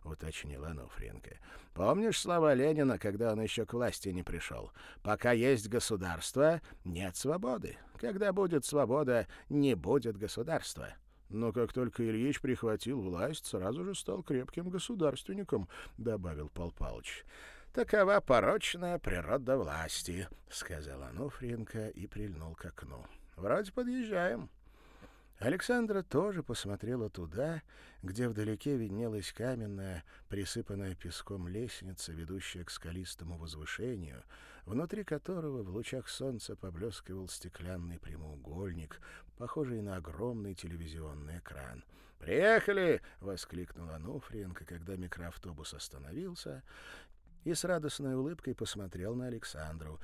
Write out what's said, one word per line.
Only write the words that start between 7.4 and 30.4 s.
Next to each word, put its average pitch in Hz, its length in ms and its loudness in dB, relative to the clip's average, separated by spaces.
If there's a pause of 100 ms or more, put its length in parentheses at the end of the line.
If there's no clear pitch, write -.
Когда 202 320 2
будет 180 320 4
свобода, 127 640 6 (240)
не 139 240 6
будет 110 420 4
государства». 113 720 -2 (400)
«Но 110 220 2
как 117 220 2
только 120 340 2
Ильич 117 340 2
прихватил 117 600 2
власть, 95 460 -2
сразу 110 360 0
же 196 120 -4
стал - 260 -2
крепким 151 480 -2
государственником», 175 960 0 (300)
добавил 87 520 -2
Пал 85 200 -4
Палыч. - 560 -6 (480)
«Такова 208 460 8
порочная 175 800 4
природа 113 580 2
власти», 80 680 -2 (260)
сказал 71 500 -8
Ануфриенко 113 840 -4
и - 180 -8
прильнул 82 480 -6
к - 100 -10
окну. 67 400 -12 (300)
«Вроде 151 360 2
подъезжаем». 220 800 0 (920)
Александра 196 640 4
тоже 180 400 2
посмотрела 107 640 -2
туда, 113 540 -2 (380)
где 110 280 0
вдалеке 107 480 0
виднелась 107 560 -2
каменная, 101 720 -4 (260)
присыпанная 98 640 -2